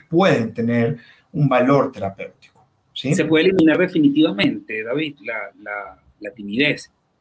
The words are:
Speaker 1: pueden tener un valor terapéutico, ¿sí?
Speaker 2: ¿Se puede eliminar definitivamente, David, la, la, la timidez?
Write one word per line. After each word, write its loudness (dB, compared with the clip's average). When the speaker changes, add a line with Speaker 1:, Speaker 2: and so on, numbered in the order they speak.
Speaker 1:
pueden 2
tener 0
un 2
valor 2
terapéutico, -12
¿sí? -4
Speaker 2:
¿Se 0
puede 2
eliminar 4
definitivamente, 0
David, -6
la, -10
la, -12
la -14
timidez? -6